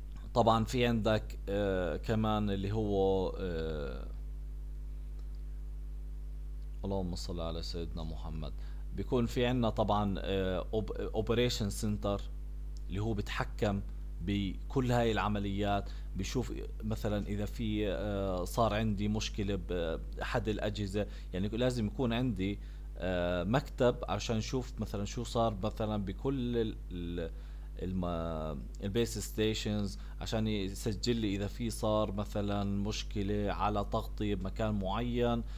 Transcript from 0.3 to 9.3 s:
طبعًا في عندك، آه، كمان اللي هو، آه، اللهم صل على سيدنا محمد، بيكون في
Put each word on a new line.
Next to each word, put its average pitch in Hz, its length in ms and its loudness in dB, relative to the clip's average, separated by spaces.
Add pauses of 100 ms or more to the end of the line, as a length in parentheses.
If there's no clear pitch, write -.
طبعًا 113 300 8
في 120 220 4
عندك، 110 520 4 (100)
آه، 95 480 2
كمان 107 540 2
اللي 98 220 0
هو، 98 560 4 (100)
آه، 80 680 -2 (2750)
اللهم 95 300 0
صل 90 260 -4
على 82 220 -2
سيدنا 85 400 -4
محمد، 78 500 -4 (420)
بيكون 117 320 2
في 123 200 2